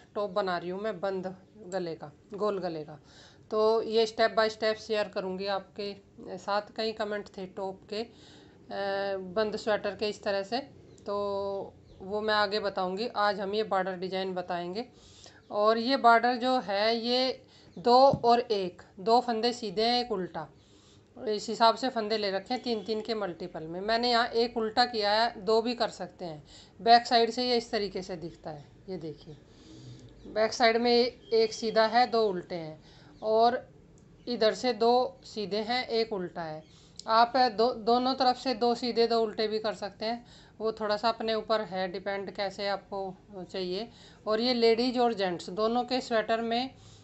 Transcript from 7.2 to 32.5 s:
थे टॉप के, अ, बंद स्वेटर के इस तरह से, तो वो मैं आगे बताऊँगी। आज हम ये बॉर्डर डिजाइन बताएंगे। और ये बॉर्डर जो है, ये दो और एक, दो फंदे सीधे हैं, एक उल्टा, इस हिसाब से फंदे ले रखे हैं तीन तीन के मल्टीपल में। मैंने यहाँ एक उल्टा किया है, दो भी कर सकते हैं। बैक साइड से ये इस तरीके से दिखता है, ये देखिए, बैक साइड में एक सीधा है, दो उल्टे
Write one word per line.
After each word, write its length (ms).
थे 180
टॉप 340
के, 120
अ, 60
बंद 400
स्वेटर 400
के 120
इस 140
तरह 200
से, 160
तो 100
वो 220
मैं 140
आगे 260
बताऊँगी। 480
आज 320
हम 140
ये 80
बॉर्डर 340
डिजाइन 380
बताएंगे। 540
और 280
ये 180
बॉर्डर 400
जो 220
है, 380
ये 480
दो 200
और 160
एक, 420
दो 200
फंदे 320
सीधे 320
हैं, 200
एक 80
उल्टा, 360
इस 200
हिसाब 260
से 140
फंदे 300
ले 120
रखे 240
हैं 80
तीन 220
तीन 160
के 140
मल्टीपल 480
में। 180
मैंने 300
यहाँ 160
एक 300
उल्टा 280
किया 280
है, 320
दो 180
भी 120
कर 140
सकते 360
हैं। 200
बैक 260
साइड 240
से 180
ये 80
इस 140
तरीके 320
से 140
दिखता 340
है, 140
ये 80
देखिए, 400
बैक 260
साइड 240
में 160
एक 200
सीधा 340
है, 200
दो 220
उल्टे 260